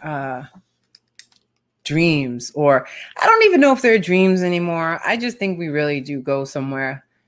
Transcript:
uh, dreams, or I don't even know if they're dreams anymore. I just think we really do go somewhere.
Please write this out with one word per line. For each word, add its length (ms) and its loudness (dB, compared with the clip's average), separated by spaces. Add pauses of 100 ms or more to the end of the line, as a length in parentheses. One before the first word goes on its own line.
uh, 400 -8 (1400)
dreams, 720 -2
or 340 2 (340)
I 40 2
don't 200 6
even 160 6
know 100 6
if 100 0
they're 160 4
dreams 460 2
anymore. 640 -2
I 120 -2
just 220 -6
think 180 -4
we 120 -6
really 320 -2
do 200 -8
go 240 -4
somewhere. 600 -8 (220)